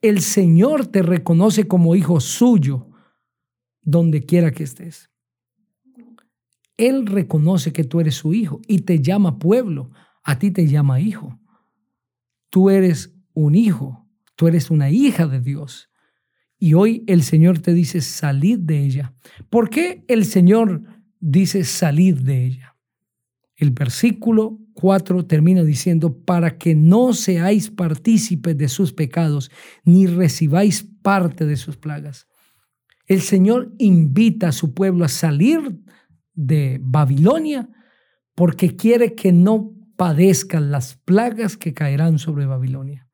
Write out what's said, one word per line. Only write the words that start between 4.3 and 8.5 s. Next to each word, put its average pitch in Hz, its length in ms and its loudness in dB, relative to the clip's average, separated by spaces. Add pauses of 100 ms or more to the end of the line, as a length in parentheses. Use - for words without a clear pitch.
que 156 100 -10
estés. - 480 -18 (1700)
Él 254 300 0
reconoce 165 680 -2
que 165 120 -4
tú 165 160 -4
eres 156 140 0
su 156 180 -4
hijo 190 340 -4